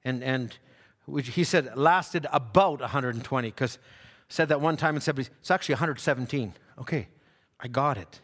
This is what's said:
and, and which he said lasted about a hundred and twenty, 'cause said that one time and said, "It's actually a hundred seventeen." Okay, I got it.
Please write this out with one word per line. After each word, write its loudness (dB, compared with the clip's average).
and, -4
and -4
which -4
he 0
said 0
lasted 2
about 4
a -4
hundred -2
and -6
twenty, -2
'cause -4
said 2
that 4
one 2
time 2
and -2
said, 0
"It's -8
actually 2
a 0
hundred -2
seventeen." -2
Okay, -6
I -10
got 0
it. -16